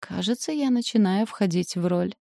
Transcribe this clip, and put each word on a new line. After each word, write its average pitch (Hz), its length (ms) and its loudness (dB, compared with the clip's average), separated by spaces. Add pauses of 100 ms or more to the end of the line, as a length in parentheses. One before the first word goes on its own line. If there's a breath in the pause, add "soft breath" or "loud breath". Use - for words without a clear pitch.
Кажется, 202 500 -4
я 285 200 0
начинаю 220 560 2
входить 175 500 -2
в 175 100 -2
роль. 180 280 0 (100)